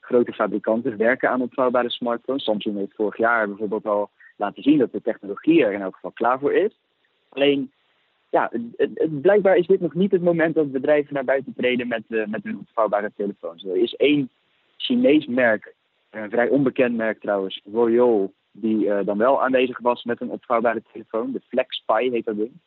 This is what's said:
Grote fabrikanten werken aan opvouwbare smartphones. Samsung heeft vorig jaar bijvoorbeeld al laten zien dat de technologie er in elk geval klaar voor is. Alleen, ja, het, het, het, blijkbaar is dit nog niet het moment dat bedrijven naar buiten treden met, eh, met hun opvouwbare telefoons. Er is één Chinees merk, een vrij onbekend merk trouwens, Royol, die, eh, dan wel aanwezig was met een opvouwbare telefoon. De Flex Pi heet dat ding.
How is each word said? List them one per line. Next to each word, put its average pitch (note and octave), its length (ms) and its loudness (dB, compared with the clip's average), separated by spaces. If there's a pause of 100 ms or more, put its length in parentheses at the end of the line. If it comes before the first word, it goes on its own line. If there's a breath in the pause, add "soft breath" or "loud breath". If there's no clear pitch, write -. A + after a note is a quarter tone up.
Grote A#2+ 300 2
fabrikanten A2 640 -2
werken A#2 320 2
aan B2+ 120 -2
opvouwbare B2 480 0
smartphones. A#2+ 540 -6
Samsung G#2 340 -4
heeft G2+ 180 -8
vorig G#2 220 -2
jaar A2+ 300 2
bijvoorbeeld G2+ 380 -6
al G#2 240 -2 (260 soft breath)
laten G2+ 280 -6
zien D3 140 6
dat A#2+ 140 2
de G2+ 100 -6
technologie A#2 640 0
er G2+ 80 0
in G2+ 80 -4
elk F#2+ 120 -6
geval - 180 -12
klaar B2 280 0
voor C#3+ 140 0
is. F#3 180 2 (580)
Alleen, C#3 420 0 (580)
ja, D3 220 0
het, A#2 100 -6 (140)
het, C#3+ 180 0
het, D#3 280 -2
blijkbaar F#3+ 340 4
is F3 120 2
dit F#3+ 140 2
nog E3+ 120 -4
niet G3 180 0
het F#3 100 0
moment E3 340 0
dat D3+ 160 0
bedrijven C#3+ 420 0
naar C#3 100 -4
buiten C3 340 -2
treden B2 300 -2
met, A#2 220 -6
eh, A2 160 -2
met G#2 180 -8
hun A2 160 -8
opvouwbare G#2 560 -2
telefoons. F#2+ 480 -8
Er F#2 120 -4
is A2+ 200 0
één C#3+ 340 2 (480)
Chinees C3+ 480 2
merk, A#2+ 480 0 (360)
een G#2+ 200 -10
vrij A#2 200 0
onbekend B2+ 460 2
merk A2 240 -2
trouwens, G2 420 -4 (120)
Royol, A#2 600 4 (180)
die, G#2 420 0
eh, G2+ 120 -2
dan G2+ 120 -2
wel B2+ 260 2
aanwezig B2+ 360 0
was A#2+ 240 -2
met A#2+ 180 -6
een B2 80 -8
opvouwbare A2+ 640 -2
telefoon. A2+ 400 -6
De A2+ 160 -6
Flex - 380 -4
Pi A#2 240 2
heet A#2 160 -4
dat A2 100 -4
ding. A2 160 -4 (160)